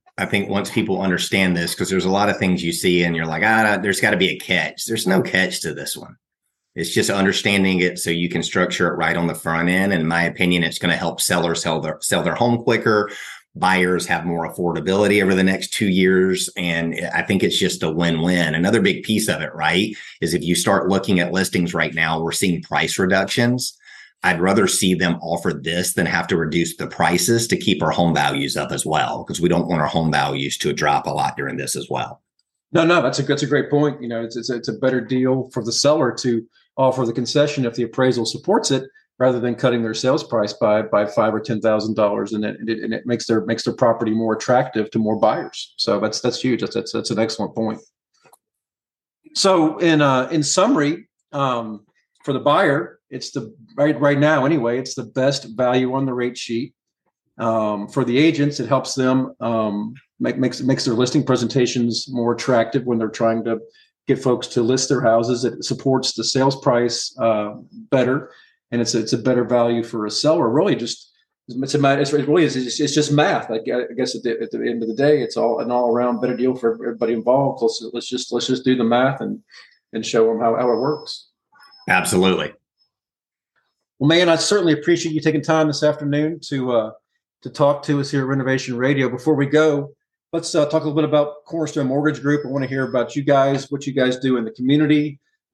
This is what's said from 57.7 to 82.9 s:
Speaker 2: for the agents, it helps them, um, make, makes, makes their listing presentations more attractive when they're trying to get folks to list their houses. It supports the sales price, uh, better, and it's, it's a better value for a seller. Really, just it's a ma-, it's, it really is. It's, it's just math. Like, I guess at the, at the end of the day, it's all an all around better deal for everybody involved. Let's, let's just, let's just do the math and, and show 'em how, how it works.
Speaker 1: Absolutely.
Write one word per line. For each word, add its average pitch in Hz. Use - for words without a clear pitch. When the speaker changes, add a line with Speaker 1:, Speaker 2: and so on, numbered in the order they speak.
Speaker 2:
for 131
the 120
agents, 143
it 113
helps 131
them, 131
um, 110
make, 120
makes, 127
makes 131
their 123
listing 123
presentations 123
more 120
attractive 120
when 120
they're 110
trying 113
to 113
get -
folks 123
to 120
list 127
their 123
houses. 117
It 113
supports -
the 113
sales 135
price, 120
uh, 107
better, 131
and 120
it's, 117
it's 110
a 123
better 123
value 117
for 110
a 104
seller. 151
Really, 147
just -
it's 135
a 147
ma-, 139
it's, 143
it 139
really 165
is. 131
It's, 127
it's 143
just 143
math. 147
Like, 113
I 120
guess 123
at 110
the, 117
at 113
the 117
end 117
of 113
the 110
day, 143
it's 113
all 117
an 117
all 123
around 120
better 120
deal 127
for 113
everybody 113
involved. 127
Let's, 113
let's 123
just, 127
let's 120
just 127
do 127
the 120
math 127
and, 104
and 113
show 113
'em 110
how, 117
how 123
it 113
works. -
Speaker 1:
Absolutely. 90